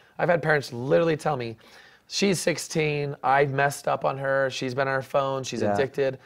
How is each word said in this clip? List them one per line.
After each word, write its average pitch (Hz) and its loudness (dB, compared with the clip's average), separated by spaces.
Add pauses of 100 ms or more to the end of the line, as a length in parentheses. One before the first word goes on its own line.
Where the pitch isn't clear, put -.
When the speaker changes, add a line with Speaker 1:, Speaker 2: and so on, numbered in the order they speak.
(180)
Speaker 1:
I've 165 0
had 170 2
parents 151 2
literally 156 2
tell 151 -2
me, 117 -6 (520)
"She's 190 0
sixteen, 147 -2
I've 139 4
messed 139 0
up 139 0
on 143 -2
her, 135 0
she's 127 -6
been 135 0
on 135 0
her 131 -2
phone, 135 -2
she's 120 -6
Speaker 2:
Yeah. 104 2
Speaker 1:
addicted." 131 -2